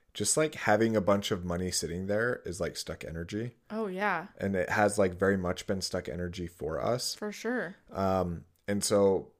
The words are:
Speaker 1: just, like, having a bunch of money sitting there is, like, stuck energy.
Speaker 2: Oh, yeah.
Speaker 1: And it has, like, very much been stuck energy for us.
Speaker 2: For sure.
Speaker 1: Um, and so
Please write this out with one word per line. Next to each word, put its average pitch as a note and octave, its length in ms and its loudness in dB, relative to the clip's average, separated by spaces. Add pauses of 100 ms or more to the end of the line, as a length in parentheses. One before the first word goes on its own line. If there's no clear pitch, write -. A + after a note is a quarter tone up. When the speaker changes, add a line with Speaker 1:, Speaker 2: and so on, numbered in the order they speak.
(140)
Speaker 1:
just, - 240 0
like, D#3 180 2
having A2 400 4
a G#2+ 60 4
bunch G2+ 300 2
of F2+ 120 -2
money F2+ 280 -2
sitting F2 360 -4
there A2 380 0
is, F2 160 -4
like, E2 160 -4
stuck - 260 -10
energy. F#2+ 520 -6 (140)
Speaker 2:
Oh, G#3+ 180 -4
yeah. F#3+ 400 -2 (100)
Speaker 1:
And - 180 0
it - 140 2
has, G#2 280 4
like, F#2+ 180 4
very F#2+ 200 4
much F2+ 320 -2
been F#2+ 140 -2
stuck F2+ 260 -4
energy F2 400 -6
for - 340 -6
us. A#2 340 -2
Speaker 2:
For G#3 180 -8
sure. A3 420 -6 (160)
Speaker 1:
Um, F#3+ 540 0 (220)
and G2+ 140 0
so G2 460 4 (120)